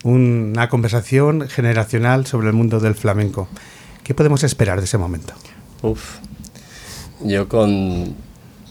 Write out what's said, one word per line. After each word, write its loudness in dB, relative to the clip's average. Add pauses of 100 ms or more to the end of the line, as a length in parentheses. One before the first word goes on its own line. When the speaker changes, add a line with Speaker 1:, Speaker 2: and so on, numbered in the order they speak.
Speaker 1:
Una 2
conversación 2
generacional 2
sobre 0
el 2
mundo 2
del 2
flamenco. -2 (560)
¿Qué -4
podemos 2
esperar 0
de -2
ese -2
momento? -6 (480)
Speaker 2:
Uf, -6 (1040)
yo 0
con, 0 (560)